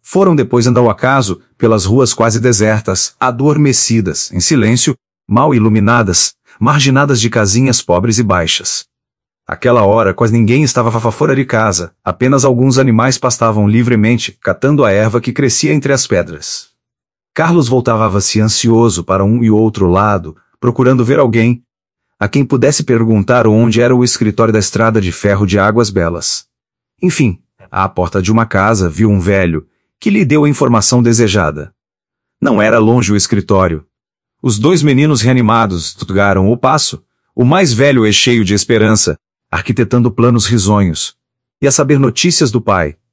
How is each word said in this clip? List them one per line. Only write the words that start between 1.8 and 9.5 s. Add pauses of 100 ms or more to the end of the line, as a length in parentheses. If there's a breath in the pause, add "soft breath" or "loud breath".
ruas
quase
desertas,
adormecidas,
em
silêncio, (300)
mal
iluminadas, (240 soft breath)
marginadas
de
casinhas
pobres
e
baixas. (600)
Aquela